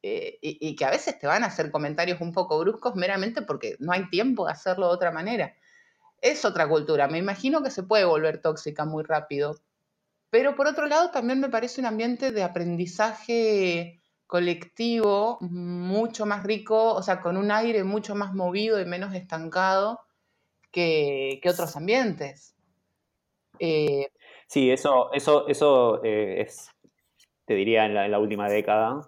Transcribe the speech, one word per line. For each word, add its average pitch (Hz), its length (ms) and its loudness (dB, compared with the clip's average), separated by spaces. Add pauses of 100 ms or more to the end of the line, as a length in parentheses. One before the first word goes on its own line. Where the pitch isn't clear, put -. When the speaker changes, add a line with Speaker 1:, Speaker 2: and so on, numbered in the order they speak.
Speaker 1:
eh, 101 400 -8
y, 156 160 -8 (120)
y 147 60 -8
que 143 100 -2
a 135 60 2
veces - 280 -4
te 143 80 -4
van 196 160 2
a 208 40 -2
hacer 156 240 -4
comentarios 165 500 -2
un 170 100 -6
poco 170 280 0
bruscos 185 360 -2
meramente 196 460 -2
porque 127 380 -6
no 160 120 -4
hay 185 180 -2
tiempo 208 360 0
de 156 80 -2
hacerlo 185 340 -2
de 175 60 4
otra 175 180 0
manera. 180 420 -4 (680)
Es 294 240 0
otra 170 220 2
cultura. 151 400 2
Me 160 100 -2
imagino 202 460 0
que - 80 -4
se 185 120 -8
puede 202 220 4
volver 156 360 2
tóxica 151 440 -4
muy 156 180 -6
rápido. 151 520 -2 (760)
Pero 262 260 4
por 285 120 2
otro 302 180 0
lado, 320 260 4
también 262 280 0
me 269 100 0
parece 240 320 -4
un 247 60 -2
ambiente 233 440 -2
de 208 120 -2
aprendizaje 180 1600 -2 (260)
colectivo 208 1120 0
mucho 180 880 -4
más 202 160 -2
rico, 220 500 2
o 185 80 0
sea, 185 180 0
con 175 160 -2
un 202 160 0
aire 220 320 2
mucho 208 320 -4
más 202 200 -4
movido 202 440 0
y 180 60 -2
menos 185 300 -8
estancado 185 840 -2 (720)
que, 143 720 0
que 175 80 2
otros 170 260 -2
ambientes. 170 800 -2 (1040)
Eh, 147 480 0 (400)
Speaker 2:
Sí, 131 240 4
eso, 131 420 4
eso, 143 340 4
eso, 131 560 4
eh, 104 380 0
es, - 280 -10 (760)
te - 80 0
diría, 110 320 4
en 104 80 -2
la, 101 120 2
en 104 60 -2
la 101 80 2
última 104 300 -2
década 110 580 2